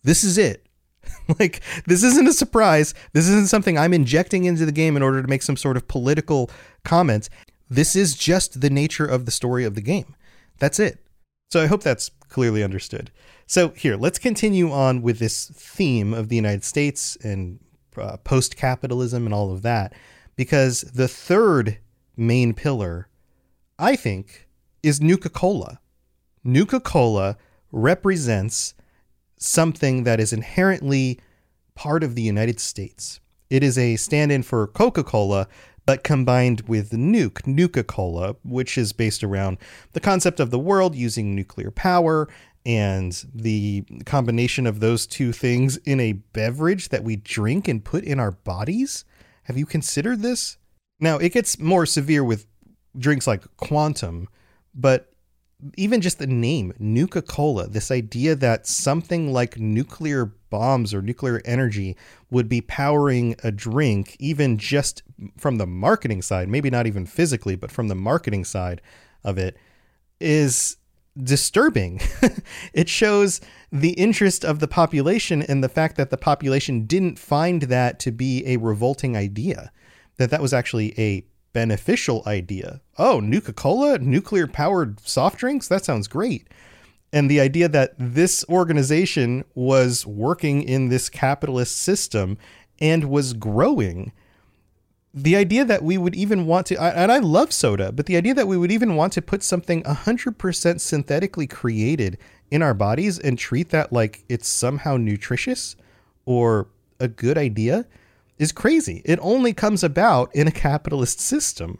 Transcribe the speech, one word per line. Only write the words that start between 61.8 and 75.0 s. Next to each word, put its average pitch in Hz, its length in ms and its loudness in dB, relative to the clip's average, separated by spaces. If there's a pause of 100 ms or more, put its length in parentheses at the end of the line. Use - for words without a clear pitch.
would 123 180 0
be 117 120 -2
powering 139 840 0
a 113 80 -2
drink, 110 680 -2
even 139 400 0
just - 440 -2 (340)
from 127 220 -2
the 101 80 -2
marketing 104 560 0
side, 92 260 -4
maybe 139 220 -2
not 120 160 0
even 101 200 -4
physically, 135 480 -2
but 95 160 -10
from 117 180 -4
the 98 60 -2
marketing 104 500 -2
side 90 380 -6 (400)
of 98 160 -4
it, 92 180 -4 (640)
is 151 560 0 (460)
disturbing. 127 800 0 (200)
<laughs> - 200 2 (320)
It 165 160 0
shows 202 520 2 (300)
the 151 220 0
interest 196 520 2
of 156 140 0
the 151 100 -2
population 160 720 0